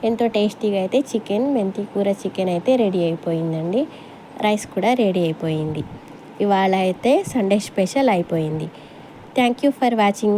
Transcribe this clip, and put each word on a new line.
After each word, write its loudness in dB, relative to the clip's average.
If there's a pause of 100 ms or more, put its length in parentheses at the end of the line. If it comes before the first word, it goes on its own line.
ఎంతో 0 (120)
టేస్టీగా 0
అయితే 2 (120)
చికెన్, -2 (100)
మెంతి -2 (100)
కూర 0 (160)
చికెన్ -2
అయితే 0 (120)
రెడీ 0 (100)
అయిపోయిందండి. -2 (640)
రైస్ 0
కూడా 0 (140)
రెడీ 2
అయిపోయింది. -4 (600)
ఇవాళ 4 (140)
అయితే 2 (200)
సండే 2 (120)
స్పెషల్ 2
అయిపోయింది. -2 (680)
Thank 2
you 4
for 2 (100)
watching. 2